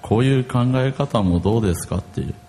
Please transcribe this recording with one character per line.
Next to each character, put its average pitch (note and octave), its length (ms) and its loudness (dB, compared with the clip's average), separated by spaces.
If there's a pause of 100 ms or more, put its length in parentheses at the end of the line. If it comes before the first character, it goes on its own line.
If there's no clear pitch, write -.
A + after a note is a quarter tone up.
こ G#2+ 180 0
う B2+ 60 2
い C3+ 140 2
う B2 60 -2
考 B2 140 -2 (160)
え C3 180 0
方 C3+ 280 -2
も F2 180 2
ど G2+ 200 2
う A2 60 0
で F2 100 2
す - 120 -8
か F2+ 100 -4
っ F#2 60 -4
て - 180 -10
い - 80 -6
う - 40 -8 (160)